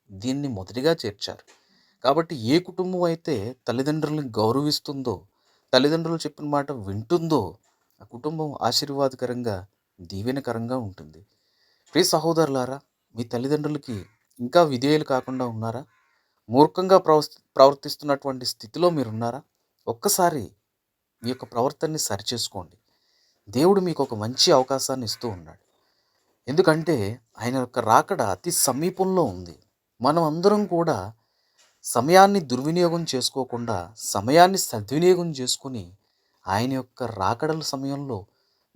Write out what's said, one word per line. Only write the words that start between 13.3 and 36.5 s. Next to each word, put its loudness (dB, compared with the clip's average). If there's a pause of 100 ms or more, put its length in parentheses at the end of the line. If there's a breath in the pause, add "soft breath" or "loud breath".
ఇంకా 4
విధేయులు 2
కాకుండా -4
ఉన్నారా? -8 (640)
మూర్ఖంగా 6
ప్రవర్తి-, 2 (160)
ప్రవర్తిస్తున్నటువంటి 2
స్థితిలో -2
మీరున్నారా? -4 (440)
ఒక్కసారి 0 (720)
మీ -4
యొక్క -8
ప్రవర్తనని -2
సరిచేసుకోండి. -8 (720)
దేవుడు 4
మీకు -4
ఒక -4
మంచి 0
అవకాశాన్ని 2
ఇస్తూ -8
ఉన్నాడు. -14 (920)
ఎందుకంటే 2 (180)
ఆయన -4
యొక్క -4
రాకడ 4
అతి -4
సమీపంలో 0
ఉంది. -6 (420)
మనం 2
అందరం 2
కూడా -2 (720)
సమయాన్ని 6
దుర్వినియోగం 0
చేసుకోకుండా -4
సమయాన్ని 4
సద్వినియోగం 0
చేసుకుని -8 (520)
ఆయన 0